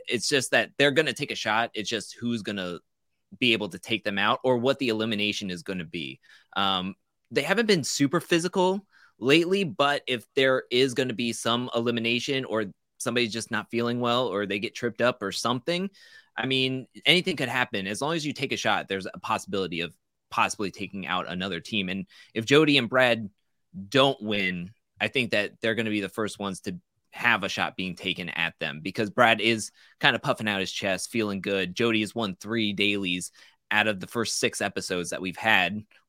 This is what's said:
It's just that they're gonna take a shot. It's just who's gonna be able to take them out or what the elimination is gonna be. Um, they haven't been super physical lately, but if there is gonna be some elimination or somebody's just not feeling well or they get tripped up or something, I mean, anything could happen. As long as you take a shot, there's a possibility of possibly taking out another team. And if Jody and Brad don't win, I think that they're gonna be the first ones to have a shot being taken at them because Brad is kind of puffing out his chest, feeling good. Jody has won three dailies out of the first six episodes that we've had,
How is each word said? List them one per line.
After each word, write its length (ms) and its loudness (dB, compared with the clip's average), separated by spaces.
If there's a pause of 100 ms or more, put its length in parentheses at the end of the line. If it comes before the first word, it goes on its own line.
It's 200 -2
just 220 0
that 260 2
they're 140 6
gonna 220 2
take 180 -6
a 60 -4
shot. 380 0
It's 140 -4
just 280 -6
who's 260 -4
gonna 380 -6 (580)
be 140 4
able 160 2
to 100 -10
take 240 -4
them 160 -2
out 240 2
or 160 4
what 220 0
the 80 -2
elimination 600 -2
is 140 -8
gonna 220 -6
be. 340 -10 (380)
Um, 400 0 (340)
they 120 0
haven't 240 0
been 180 4
super 340 0
physical 680 0 (360)
lately, 420 4
but 460 0
if 260 -2
there 380 4
is 220 4
gonna 200 0
be 180 -2
some 440 0
elimination 680 0
or 200 -2 (340)
somebody's 340 0
just 200 -6
not 180 -4
feeling 300 0
well 260 2
or 200 -2
they 120 -2
get 160 -6
tripped 260 -4
up 220 2
or 80 -2
something, 580 -2 (460)
I 120 -6
mean, 400 -2 (180)
anything 320 4
could 140 -2
happen. 360 -2
As 140 -4
long 140 0
as 100 -4
you 80 -4
take 200 -4
a 40 -2
shot, 320 0
there's 180 -4
a 120 -12
possibility 640 -2
of 120 -8 (360)
possibly 400 0
taking 360 -10
out 220 -4
another 320 -4
team. 300 -4
And 160 -6 (260)
if 140 -4
Jody 320 6
and 100 0
Brad 400 4 (600)
don't 320 4
win, 480 -2 (280)
I 100 0
think 240 -2
that 280 -2
they're 140 0
gonna 160 -2
be 100 0
the 80 -4
first 300 -6
ones 240 -4
to 160 -8 (320)
have 340 0
a 60 -2
shot 260 -4
being 180 -6
taken 360 -6
at 300 -4
them 200 -6
because 300 -4
Brad 320 4
is 300 0 (280)
kind 160 4
of 60 -4
puffing 260 -2
out 120 0
his 120 -4
chest, 380 -2
feeling 320 -2
good. 320 -2
Jody 260 2
has 140 -2
won 220 -4
three 360 -2
dailies 580 0 (400)
out 160 4
of 140 -2
the 60 -8
first 320 -4
six 240 -2
episodes 480 -2
that 100 -6
we've 160 -6
had, 480 2 (240)